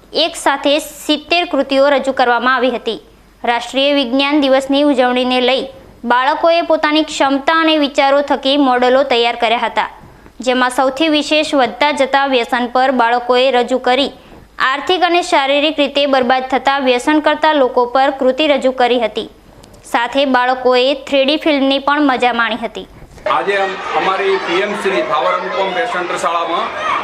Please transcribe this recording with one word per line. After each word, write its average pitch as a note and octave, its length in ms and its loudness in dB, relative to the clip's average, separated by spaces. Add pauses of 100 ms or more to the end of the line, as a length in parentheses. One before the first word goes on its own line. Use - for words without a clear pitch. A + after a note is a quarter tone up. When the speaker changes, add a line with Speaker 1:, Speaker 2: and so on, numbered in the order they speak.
(140)
Speaker 1:
એક E4 220 -2
સાથે C#4+ 440 0
સિત્તેર D#4 640 -2
કૃતિઓ C4+ 440 0
રજૂ C4+ 220 0
કરવામાં B3 440 0
આવી B3+ 140 0
હતી. A3+ 300 -6 (440)
રાષ્ટ્રીય B3 500 -2
વિજ્ઞાન C#4 480 0
દિવસની C4+ 420 2
ઉજવણીને B3+ 580 0
લઈ B3 260 0 (380)
બાળકોએ D#4 560 2
પોતાની D#4 420 0
ક્ષમતા C#4+ 560 0
અને D#4+ 180 2
વિચારો C#4+ 440 2
થકી C#4 360 0
મોડેલો B3+ 460 2
તૈયાર A#3+ 320 0
કર્યા A#3 280 0
હતા, A3 260 -2 (500)
જેમાં B3+ 300 0
સૌથી C4+ 400 0
વિશેષ D4+ 440 0
વધતા C4+ 380 0
જતા C#4 340 0
વ્યસન B3 420 0
પર B3+ 240 2
બાળકોએ B3 600 2
રજૂ B3 260 0
કરી B3+ 340 0 (480)
આર્થિક C#4+ 440 0
અને F4 180 2
શારીરિક D4 580 0
રીતે C#4 260 0
બરબાદ C4 420 0
થતા C4+ 320 0
વ્યસન B3+ 400 2
કરતા D4+ 340 2
લોકો B3+ 320 2
પર C4+ 240 2
કૃતિ C#4 380 0
રજૂ C4 240 2
કરી B3 280 0
હતી. G#3+ 300 -4 (560)
સાથે B3 400 -2
બાળકોએ B3+ 680 2
થ્રી C#4 320 0
ડી D4+ 120 0
ફિલ્મની C#4 420 0
પણ C#4+ 220 0
મજા B3 320 0
માણી A3+ 220 -2
હતી. A3 320 -10 (440)
Speaker 2:
આજે F3 260 0
અમ-, F#3+ 400 -4
અમારી F#3+ 380 0
પી F3 180 -4
એમ G3+ 200 -2
શ્રી G3 280 -2
થાવર E3 320 -2
અનુપમ F3+ 380 -4
પેટ F3+ 140 -2
સેન્ટર F3 320 -6
શાળામાં E3+ 720 -4 (140)